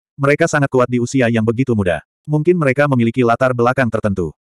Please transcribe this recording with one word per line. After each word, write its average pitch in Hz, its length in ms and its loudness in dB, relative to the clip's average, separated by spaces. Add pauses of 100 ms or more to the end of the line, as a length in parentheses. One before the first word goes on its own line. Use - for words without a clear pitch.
(200)
mereka 147 280 2
sangat 147 240 0
kuat 123 200 2
di 123 120 0
usia 120 280 0
yang 110 160 0
begitu 120 240 -2
muda. 92 320 -2 (240)
Mungkin 151 320 0
mereka 143 280 0
memiliki 123 360 0
latar 120 320 0
belakang 120 360 0
tertentu. 95 540 -4